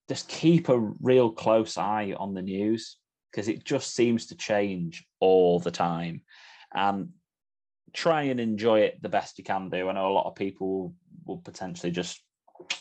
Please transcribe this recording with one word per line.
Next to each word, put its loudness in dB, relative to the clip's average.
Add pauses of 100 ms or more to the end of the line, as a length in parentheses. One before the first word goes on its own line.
just -8
keep 4
a 6
real 4
close 0
eye -2
on -8
the -6
news, -4 (360)
'cause -4
it -4
just -4
seems 2
to -18
change -4 (120)
all 6
the -4
time. -4 (520)
And -2 (800)
try 0
and 0
enjoy 4
it 2
the -8
best -2
you -16
can -4
do. -2
I 0
know 0
a 2
lot 2
of -10
people -4
will, -4 (300)
will -10
potentially -10
just -6 (580)